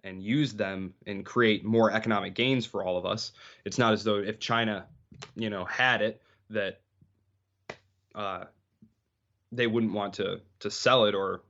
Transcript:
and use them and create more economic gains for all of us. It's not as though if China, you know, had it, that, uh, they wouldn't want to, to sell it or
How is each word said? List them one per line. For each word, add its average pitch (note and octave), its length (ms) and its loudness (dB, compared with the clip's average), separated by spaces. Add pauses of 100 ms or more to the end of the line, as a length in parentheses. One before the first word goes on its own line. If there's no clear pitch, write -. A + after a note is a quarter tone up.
and F#2+ 180 -12
use A#2+ 320 0
them F#2+ 400 -6 (140)
and G2 180 -8
create A2 400 2
more A2 260 6
economic G#2 440 0
gains B2+ 280 2
for G2 200 -6
all F#2 120 0
of F2+ 120 -2
us. G#2 240 -4 (340)
It's G#2 140 -6
not A#2 120 6
as G#2 120 0
though G#2 160 0
if G#2 200 -6
China, A2 460 -2 (500)
you A2 140 -4
know, F#2+ 160 -6
had B2 380 2
it, A2 180 -4 (300)
that, G2+ 300 -4 (1300)
uh, F#2+ 320 -6 (1080)
they A#2+ 120 2
wouldn't A2 260 2
want G2+ 220 -4
to, F#2 260 -4 (180)
to G#2 100 -4
sell B2 360 4
it G2+ 100 2
or F#2+ 340 -2